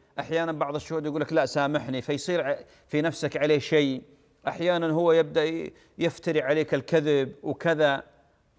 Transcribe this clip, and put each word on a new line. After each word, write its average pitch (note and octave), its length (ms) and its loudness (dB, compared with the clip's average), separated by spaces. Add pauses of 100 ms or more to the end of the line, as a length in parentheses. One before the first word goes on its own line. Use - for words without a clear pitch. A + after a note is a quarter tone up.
(200)
أحيانًا E3 320 -2
بعض D3 220 -4
الشهود D3+ 320 -6
يقول D3+ 140 -4
لك: D3 120 -4
"لا D#3 140 2
سامحني"، C#3 560 -2
فيصير D#3+ 400 -2
ع-، C#3 140 -2 (320)
في D3 140 0
نفسك C3+ 340 -2
عليه D3+ 220 4
شيء، C#3 440 2 (460)
أحيانًا E3+ 440 0
هو E3 200 4
يبدأ D#3 320 4
ي-، D#3+ 280 -4 (260)
يفتري D#3+ 440 0
عليك D3+ 320 0
الكذب D3 580 2 (100)
وكذا، D3+ 600 0 (560)